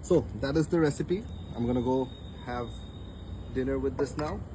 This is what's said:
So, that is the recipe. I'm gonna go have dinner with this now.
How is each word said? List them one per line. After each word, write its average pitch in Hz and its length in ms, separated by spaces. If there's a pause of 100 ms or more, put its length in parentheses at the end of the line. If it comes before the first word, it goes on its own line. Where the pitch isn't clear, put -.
So, 180 60 (280)
that 139 180
is 151 120
the 170 160
recipe. 160 300 (360)
I'm 120 140
gonna 123 260
go 131 40 (520)
have 120 180 (880)
dinner 131 280
with 135 160
this 139 120 (140)
now. 170 80 (200)